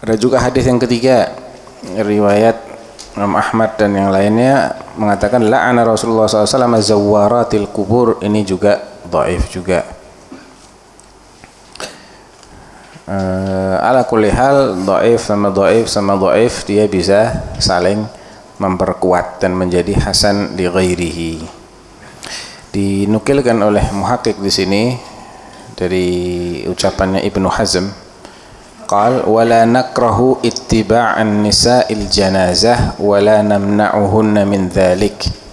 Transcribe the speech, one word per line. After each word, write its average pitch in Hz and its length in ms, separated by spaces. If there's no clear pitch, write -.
Ada 110 160
juga 123 240
hadis 123 240
yang 123 160
ketiga, 123 480
riwayat 104 800
Imam 101 240
Ahmad 110 400
dan 101 160
yang 98 160
lainnya 107 640
mengatakan, 104 480
"La'ana 117 400
Rasulullah 113 400
sallallahu 107 240
alaihi 139 80
wasallam 120 240
zawaratil 104 880
kubur." 113 480
Ini 104 240
juga 95 400
dhaif 85 480
juga. 90 320
Eh, 95 720
ala 123 320
kulli 107 240
hal, 135 480
dhaif 104 400
sama 101 320
dhaif 98 320
sama 98 320
dhaif, 95 480
dia 104 240
bisa - 560
saling 95 400
memperkuat 90 800
dan 92 160
menjadi 92 400
hasan 101 640
li 92 80
ghairihi. 85 760
Dinukilkan 107 880
oleh 104 200
muhakkik 104 480
di 98 80
sini 98 320
dari 90 880
ucapannya 95 600
Ibnu 95 240
Hazm, 98 400
qal, 113 400
"Wala 117 400
nakrahu 120 800
ittiba'an 110 960
nisa'il 107 640
janazah, 95 960
wala 101 400
namna'uhunna 104 1040
min 98 240
dhalik." 92 560